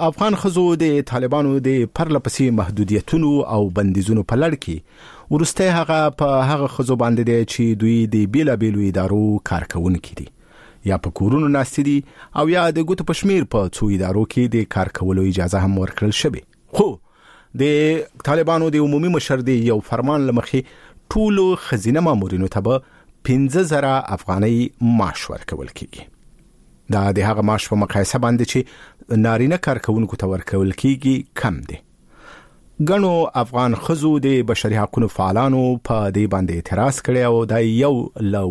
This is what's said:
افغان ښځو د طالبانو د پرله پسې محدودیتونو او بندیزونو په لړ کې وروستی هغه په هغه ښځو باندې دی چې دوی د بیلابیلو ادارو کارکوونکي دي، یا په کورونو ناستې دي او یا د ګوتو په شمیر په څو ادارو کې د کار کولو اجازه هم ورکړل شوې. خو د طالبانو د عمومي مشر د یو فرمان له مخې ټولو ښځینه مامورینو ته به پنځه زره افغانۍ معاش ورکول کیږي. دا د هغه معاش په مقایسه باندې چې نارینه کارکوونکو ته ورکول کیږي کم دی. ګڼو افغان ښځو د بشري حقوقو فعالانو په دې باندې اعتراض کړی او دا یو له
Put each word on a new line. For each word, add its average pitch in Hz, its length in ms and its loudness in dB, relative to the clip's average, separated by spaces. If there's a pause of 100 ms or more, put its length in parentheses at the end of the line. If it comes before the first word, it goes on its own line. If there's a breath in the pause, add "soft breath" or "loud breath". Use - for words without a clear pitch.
افغان 202 280 0
ښځو 180 400 0
د 156 260 2
طالبانو 139 580 0
د 131 260 0
پرله 156 340 -2
پسې - 220 -4
محدودیتونو 107 880 0 (100)
او 104 280 0
بندیزونو 98 540 0
په 117 120 -2
لړ 156 200 0
کې - 220 -8 (540 loud breath)
وروستی 165 360 0
هغه 156 420 2
په 147 160 -4
هغه 139 420 2
ښځو 127 280 -2
باندې 120 260 2
دی 117 240 2
چې - 160 -4 (140)
دوی 113 320 2
د 107 80 -2 (160)
بیلابیلو 113 480 0
ادارو 98 440 0 (200)
کارکوونکي 87 760 -4
دي، 67 80 -12 (580 loud breath)
یا 98 120 0
په 95 120 -6
کورونو 131 380 0
ناستې 143 340 0
دي 143 220 0 (320 loud breath)
او 156 140 0
یا 170 200 2
د 156 100 -2
ګوتو 165 240 -2
په 170 100 -2
شمیر 190 300 2
په 101 240 -2
څو 104 280 -2
ادارو 95 300 0
کې - 140 -4
د 120 240 0
کار 95 240 -2
کولو 95 340 -2
اجازه 92 440 0
هم 95 120 2
ورکړل 101 340 -2
شوې. 127 300 -4 (260)
خو 185 300 0 (600 soft breath)
د 135 40 2 (600)
طالبانو 160 460 2
د 147 60 -2
عمومي 147 320 2
مشر 147 340 0
د 123 80 -2
یو 117 300 2
فرمان 135 480 -2
له 127 40 0
مخې 120 280 0 (540 loud breath)
ټولو 208 300 2 (120)
ښځینه 120 440 -2
مامورینو 95 480 0
ته 104 120 -2
به 120 220 0 (460 soft breath)
پنځه 135 320 2
زره 143 340 0 (220)
افغانۍ 110 540 0 (120)
معاش 113 500 0
ورکول 69 360 -10
کیږي. - 340 -16 (880)
دا 101 200 0
د 98 80 0
هغه 107 220 0
معاش 104 280 0
په 107 60 0
مقایسه 104 440 0
باندې 120 240 2
چې 127 200 -2 (480 loud breath)
نارینه 113 460 2
کارکوونکو 113 580 -2
ته 95 120 -4
ورکول 95 440 -2
کیږي 131 520 0 (120)
کم 87 240 -4
دی. - 180 -14 (1080 loud breath)
ګڼو 180 480 2
افغان 120 420 0
ښځو 151 440 0
د 131 220 2
بشري 110 360 0
حقوقو 107 300 0
فعالانو 120 540 0 (220)
په 107 260 -2
دې 101 180 0
باندې 92 240 -2
اعتراض 101 480 -2
کړی 127 180 -2
او 117 280 2
دا 113 120 0
یو 120 520 0 (120)
له 101 300 0